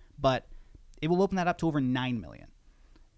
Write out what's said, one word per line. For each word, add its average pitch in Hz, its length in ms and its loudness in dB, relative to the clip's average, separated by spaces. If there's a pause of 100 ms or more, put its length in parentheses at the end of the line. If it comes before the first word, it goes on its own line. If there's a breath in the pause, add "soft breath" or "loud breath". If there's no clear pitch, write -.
(180)
but 135 300 2 (540 soft breath)
it 156 80 0
will 175 120 4
open 196 140 2
that 175 120 0
up 175 120 0
to 165 80 0
over 151 140 2
nine 127 400 0
million, 58 260 -16 (720)